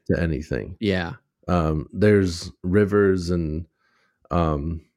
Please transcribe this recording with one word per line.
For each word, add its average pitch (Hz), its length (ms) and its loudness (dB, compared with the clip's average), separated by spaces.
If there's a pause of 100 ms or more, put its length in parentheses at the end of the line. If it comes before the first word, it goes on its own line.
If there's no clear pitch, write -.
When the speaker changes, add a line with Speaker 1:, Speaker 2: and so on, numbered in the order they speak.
(120)
Speaker 1:
to - 100 0
anything. 73 580 -4
Speaker 2:
Yeah. 92 340 -2 (340)
Speaker 1:
Um, 80 440 0
there's 95 600 2 (100)
rivers 95 680 2
and, 82 360 -2 (640)
um, 80 500 -2 (160)